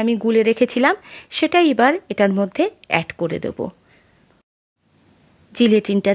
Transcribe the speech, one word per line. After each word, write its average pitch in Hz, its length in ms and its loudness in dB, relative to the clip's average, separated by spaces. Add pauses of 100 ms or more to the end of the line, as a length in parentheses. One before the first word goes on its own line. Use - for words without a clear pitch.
আমি 233 100 0 (100)
গুলে 226 260 2
রেখেছিলাম, 247 460 0 (420)
সেটাই 339 360 2
এবার 240 200 2 (180)
এটার 202 280 0
মধ্যে 202 240 -2 (280)
অ্যাড 165 180 -2 (100)
করে 165 260 -6
দেব। - 140 -8 (1900)
জিলেটিনটা 208 600 2